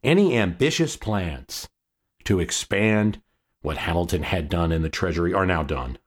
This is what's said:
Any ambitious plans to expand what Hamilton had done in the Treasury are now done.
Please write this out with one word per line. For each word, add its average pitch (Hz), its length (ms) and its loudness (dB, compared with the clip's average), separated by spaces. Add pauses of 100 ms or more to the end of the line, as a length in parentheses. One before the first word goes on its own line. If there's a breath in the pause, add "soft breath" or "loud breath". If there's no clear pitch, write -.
Any 165 340 4
ambitious 127 600 0
plans 87 720 -6 (560)
to 95 160 2
expand 104 800 0 (400)
what 76 140 -4
Hamilton 85 480 -2
had 78 240 -2
done 85 240 0
in 80 100 0
the 78 60 -2
Treasury 85 440 -2
are 95 140 2
now 85 160 0
done. 65 440 -6